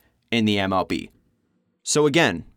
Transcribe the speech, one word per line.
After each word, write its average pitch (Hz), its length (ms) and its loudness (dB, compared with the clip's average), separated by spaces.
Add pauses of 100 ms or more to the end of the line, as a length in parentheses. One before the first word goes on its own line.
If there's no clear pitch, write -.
(320)
in 113 140 0
the 104 120 2
M 95 140 -2
L 92 120 0
B. - 260 -6 (760)
So 151 220 2
again, 135 380 0 (120)